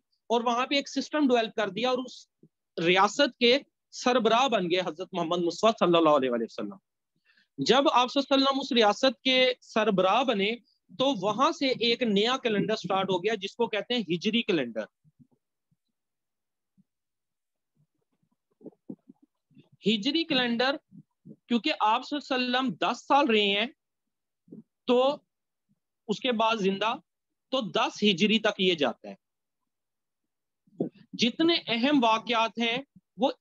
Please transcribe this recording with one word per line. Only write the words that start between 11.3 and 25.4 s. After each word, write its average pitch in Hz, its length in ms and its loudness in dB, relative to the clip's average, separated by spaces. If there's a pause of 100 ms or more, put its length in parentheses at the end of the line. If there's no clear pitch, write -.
से 269 300 -2
एक 233 200 0
नया 226 340 2
कैलेंडर 214 400 -2
स्टार्ट 190 340 -4
हो 180 80 0
गया, 208 160 -2
जिसको 208 320 -6
कहते 202 280 -6
हैं 240 80 -2
हिजरी 185 400 -2
कैलेंडर। 120 460 -4 (4000)
हिजरी 233 400 0
कैलेंडर, 254 560 -2 (480)
क्योंकि - 420 -4
आप 220 320 0
सल्लल्लाहु 285 320 -8
अलैहि 254 320 -2
वसल्लम 185 260 -2
दस - 40 -4
साल 285 300 2
रहे 214 200 2
हैं, 202 280 -2 (1120)
तो 262 400 2 (840)